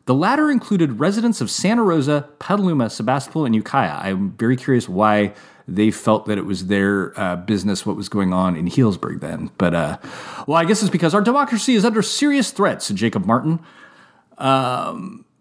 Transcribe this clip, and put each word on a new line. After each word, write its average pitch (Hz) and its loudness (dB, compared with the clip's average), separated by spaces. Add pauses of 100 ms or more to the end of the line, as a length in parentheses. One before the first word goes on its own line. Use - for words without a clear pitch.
The 127 2
latter 262 2
included 170 0
residents 208 0
of 107 -2
Santa 226 0
Rosa, 147 2 (120)
Petaluma, 175 0
Sebastopol, 135 -2
and 117 2
Ukiah. 104 0
I'm 95 -2
very 120 0
curious 123 0
why 104 2 (320)
they 104 2
felt 110 0
that 104 -2
it 90 -6
was 92 -4
their, 98 0
uh, 90 -2
business 95 -2
what 104 -4
was 101 -10
going 95 0
on 92 2
in 80 -4
Healdsburg 90 0
then. 80 -8
But, 85 2
uh, 82 -2 (500)
well, 151 2
I 170 4
guess 208 2
it's 196 0
because 165 2
"our 208 4
democracy 247 2
is 202 4
under 226 2
serious 285 0
threat," 185 0
said - -6
Jacob 101 0
Martin. 151 2 (800)
Um, 127 -2 (160)